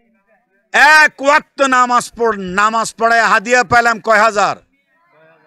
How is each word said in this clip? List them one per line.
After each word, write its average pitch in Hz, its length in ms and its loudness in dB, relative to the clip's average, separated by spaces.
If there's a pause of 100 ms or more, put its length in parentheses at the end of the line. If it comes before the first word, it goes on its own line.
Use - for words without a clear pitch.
(1040)
এক - 160 -6
ওয়াক্ত 285 400 -2
নামাজ 247 560 -2
পড়-, 226 200 -4
নামাজ 208 580 -4
পড়ায় 226 280 0
হাদিয়া 220 400 0
পেলাম 233 360 0
কয় 220 200 0
হাজার? 202 380 0 (880)